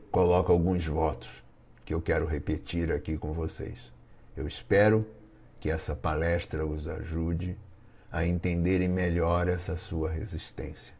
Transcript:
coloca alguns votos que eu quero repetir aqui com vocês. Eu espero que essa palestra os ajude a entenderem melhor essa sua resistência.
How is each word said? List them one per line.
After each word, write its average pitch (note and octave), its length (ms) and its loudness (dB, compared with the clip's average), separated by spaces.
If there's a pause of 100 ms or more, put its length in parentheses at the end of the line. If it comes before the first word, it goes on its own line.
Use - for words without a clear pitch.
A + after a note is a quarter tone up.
(120)
coloca F2+ 400 4
alguns F2 340 4
votos D#2 440 -2 (560)
que - 80 -4
eu D#2+ 80 0
quero D#2+ 240 0
repetir D#2 680 -2
aqui D#2 260 -2
com D#2 160 -6
vocês. - 580 -6 (440)
Eu F2+ 120 -4
espero G#2+ 580 4 (580)
que D#2 80 0
essa D#2 240 -2
palestra D#2+ 720 0
os D2+ 240 -4
ajude E2 680 -2 (540)
a F2+ 140 0
entenderem F2 640 2
melhor F2 580 2
essa E2+ 300 -2
sua D#2+ 340 -4
resistência. - 880 -8